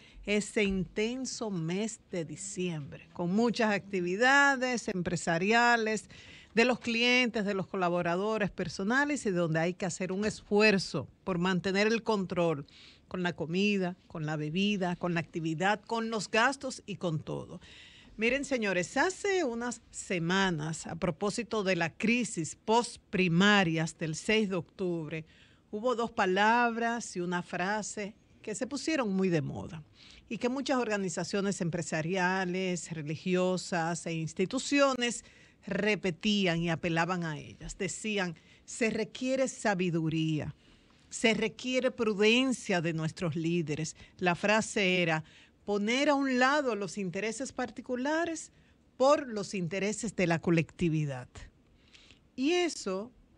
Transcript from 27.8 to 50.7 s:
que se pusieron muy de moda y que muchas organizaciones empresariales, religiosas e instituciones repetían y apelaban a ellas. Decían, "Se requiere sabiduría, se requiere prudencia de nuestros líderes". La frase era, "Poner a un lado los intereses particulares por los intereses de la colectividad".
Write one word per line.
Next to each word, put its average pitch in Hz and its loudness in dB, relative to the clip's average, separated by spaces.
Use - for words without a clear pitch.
que 214 -8
se 254 -4
pusieron 262 -2
muy 190 2
de 165 2
moda 135 -8
y 226 -8
que 247 -2
muchas 269 -2
organizaciones 196 -2
empresariales, 180 -2
religiosas 175 -2
e 170 -4
instituciones 240 0
repetían 196 0
y 170 0
apelaban 170 0
a 156 -4
ellas. 117 -14
Decían, 190 -4
"Se - -2
requiere 254 -2
sabiduría, 160 0
se - 2
requiere 247 -2
prudencia 220 2
de 165 0
nuestros 156 -4
líderes". 160 -2
La 180 2
frase 202 2
era, 160 0
"Poner 214 0
a 285 4
un 269 0
lado 262 2
los 202 -6
intereses 208 -4
particulares 277 -4
por 285 4
los 208 -6
intereses 196 -2
de 185 4
la 165 4
colectividad". 156 0